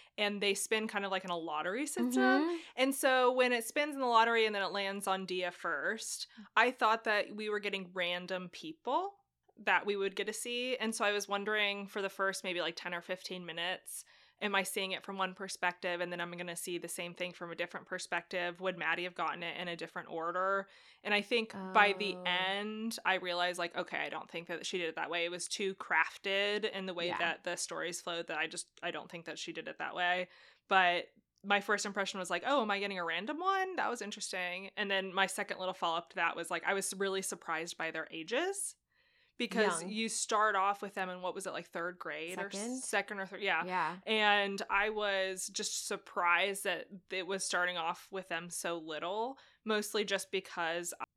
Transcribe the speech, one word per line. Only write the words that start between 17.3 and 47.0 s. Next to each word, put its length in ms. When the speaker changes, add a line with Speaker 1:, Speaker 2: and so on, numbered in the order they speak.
Speaker 1:
from 200
a 20
different 320
perspective? 760
Would 160
Maddie 280
have 100
gotten 300
it 120
in 120
a 80
different 340
order? 560
And 100
I 60
think 340
by 240
the 200
Speaker 2:
Oh. 100
Speaker 1:
end, 760
I 100
realized, 460
like, 160
okay, 220
I 100
don't 200
think 200
that 180
she 120
did 100
it 80
that 120
way. 160
It 60
was 160
too 300
crafted 960
in 140
the 80
way 120
Speaker 2:
Yeah. 120
Speaker 1:
that 260
the 120
stories 440
flowed 260
that 120
I 100
just, 180
I 80
don't 180
think 180
that 120
she 140
did 160
it 100
that 160
way. 320
But 360
my 160
first 260
impression 320
was 100
like, 160
"Oh, 160
am 120
I 80
getting 180
a 60
random 340
one? 380
That 120
was 140
interesting." 720
And 140
then 240
my 120
second 340
little 140
follow-up 360
to 60
that 180
was, 160
like, 160
I 80
was 200
really 280
surprised 560
by 140
their 180
ages. 640
Because 460
Speaker 2:
Young. 80
Speaker 1:
you 180
start 460
off 260
with 140
them 160
in, 100
what 140
was 140
it, 40
like, 140
third 320
grade 400
or 140
Speaker 2:
Second? 320
Speaker 1:
second 340
or 80
third? 160
Yeah. 240
Speaker 2:
Yeah. 300
Speaker 1:
And 640
I 200
was 580
just 400
surprised 720
that 240